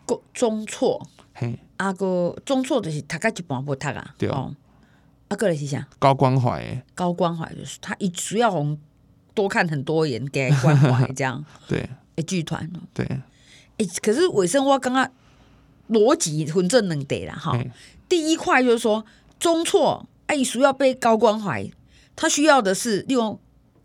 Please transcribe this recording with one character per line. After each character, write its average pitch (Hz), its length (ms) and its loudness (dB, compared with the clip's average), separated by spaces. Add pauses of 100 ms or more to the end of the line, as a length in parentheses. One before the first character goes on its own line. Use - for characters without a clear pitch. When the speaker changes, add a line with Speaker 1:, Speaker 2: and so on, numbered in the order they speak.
Speaker 1:
过-， - 160 -2 (120)
中 220 320 -2
辍。 - 340 -2 (340)
Speaker 2:
嘿。 120 240 -6 (200)
Speaker 1:
啊， 190 160 -2
个 180 420 -2 (100)
中 262 180 0
辍 262 180 0
就 160 100 -6
是 151 120 -6
读 160 140 -8
到 220 120 0
一 226 120 -4
半 135 220 -6
没 143 120 -4
读 147 140 -6
啊。 - 280 -10
Speaker 2:
对。 104 120 -2
Speaker 1:
哦。 135 240 -4 (760)
啊， 202 80 -6
过 208 120 0
来 170 80 2
是 147 120 -6
啥？ 135 200 -6 (120)
Speaker 2:
高 139 140 6
关 131 260 4
怀。 107 440 -4 (100)
Speaker 1:
高 175 200 -2
关 175 220 0
怀 160 180 -8
就 - 100 -14
是 - 180 -14
他 - 180 -6
一 196 100 -2
直 - 280 -6
要 233 140 2
我 156 120 -2
们 151 140 -4 (560)
多 190 140 0
看 196 200 0
很 147 160 -4
多 160 220 0
眼， 120 240 -4
给 135 200 0 (120)
关 147 160 6
怀 127 360 4
这 135 100 -4
样。 131 200 -4 (100)
Speaker 2:
<laughs> - 140 -20
对。 - 220 -4 (260)
Speaker 1:
的 165 80 -4
剧 170 200 -4
团 - 200 -8 (120)
哦。 156 40 -14 (140)
Speaker 2:
对。 123 120 -4 (720)
Speaker 1:
欸， 220 80 -2 (160)
可 220 120 2
是 339 140 2
伟 196 180 2
生， 269 200 2
我 277 120 4
刚 254 160 -2
刚 262 160 0 (800)
逻 226 260 6
辑 156 300 -2
分 180 220 0
成 214 200 4
两 147 180 -4
块 123 140 -4
啦， 87 160 -10
哈。 156 180 -4
Speaker 2:
嘿。 120 180 -4 (360)
Speaker 1:
第 320 240 2
一 330 40 4
块 320 260 2
就 247 100 4
是 233 80 4
说， 220 260 0 (340)
中 339 260 2
辍， 294 400 2 (220)
啊， 302 80 0
伊 269 80 0
需 - 160 -4
要 277 120 6
被 262 220 2
高 233 240 2
关 220 220 2
怀， 120 280 -4 (480)
他 320 140 -2
需 294 140 0
要 285 180 6
的 190 140 0
是 214 320 -2
利 269 80 -2
用， 220 240 -2 (460)